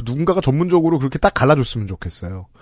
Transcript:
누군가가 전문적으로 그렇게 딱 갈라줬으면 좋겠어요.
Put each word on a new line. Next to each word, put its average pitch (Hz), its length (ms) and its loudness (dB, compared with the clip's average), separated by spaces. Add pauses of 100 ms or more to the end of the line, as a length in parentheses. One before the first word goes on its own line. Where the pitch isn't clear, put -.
누군가가 165 380 0
전문적으로 165 580 2
그렇게 135 180 -4
딱 - 160 2
갈라줬으면 123 540 2
좋겠어요. 92 600 -10 (140)